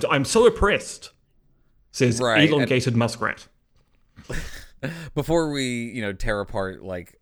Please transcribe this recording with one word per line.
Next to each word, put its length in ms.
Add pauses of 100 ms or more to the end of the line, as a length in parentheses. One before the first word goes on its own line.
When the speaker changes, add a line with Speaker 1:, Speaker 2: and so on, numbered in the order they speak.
(100)
Speaker 1:
I'm 160
so 200
oppressed, 680 (800)
says 300
Speaker 2:
Right, 220
and 80
Speaker 1:
elongated 440
muskrat. 540 (800)
Speaker 2:
<laughs> 840
Before 360
we, 340
you 180
know, 100
tear 280
apart, 420
like, 400